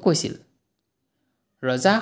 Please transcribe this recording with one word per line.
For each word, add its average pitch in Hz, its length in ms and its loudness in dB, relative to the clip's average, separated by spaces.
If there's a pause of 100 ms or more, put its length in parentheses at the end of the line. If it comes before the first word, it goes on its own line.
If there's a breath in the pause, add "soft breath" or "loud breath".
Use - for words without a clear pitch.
কৈছিল। - 320 0 (1300)
ৰজা 127 380 0